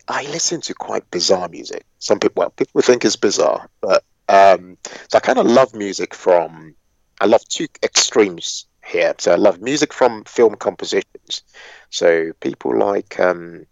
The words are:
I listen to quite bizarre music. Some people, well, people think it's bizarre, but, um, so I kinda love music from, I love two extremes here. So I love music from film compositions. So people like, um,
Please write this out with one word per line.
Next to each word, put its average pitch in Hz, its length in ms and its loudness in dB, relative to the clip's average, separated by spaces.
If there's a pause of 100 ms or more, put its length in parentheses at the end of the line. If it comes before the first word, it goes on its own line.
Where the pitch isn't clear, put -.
I - 160 -8
listen 160 380 -6
to - 120 -10
quite - 360 -10
bizarre 90 380 -2
music. - 360 -14 (140)
Some 104 200 -2
people, 95 220 0
well, 90 100 -2
people - 320 -2
think 123 220 2
it's 107 120 2
bizarre, - 520 -2 (120)
but, 95 240 0 (240)
um, 92 500 4 (300)
so 110 100 2
I - 20 4
kinda 220 220 0
love 131 320 4
music 98 400 -8
from, 80 600 0 (460)
I 98 60 0
love 110 220 2
two - 180 -6 (160)
extremes - 840 -2 (180)
here. 85 340 -2
So 92 140 0
I 85 40 4
love 95 240 2
music 139 320 -4
from 117 320 0
film 113 300 2
compositions. - 880 -8 (480)
So 82 500 0
people - 360 -6
like, 101 420 -4
um, 85 540 -4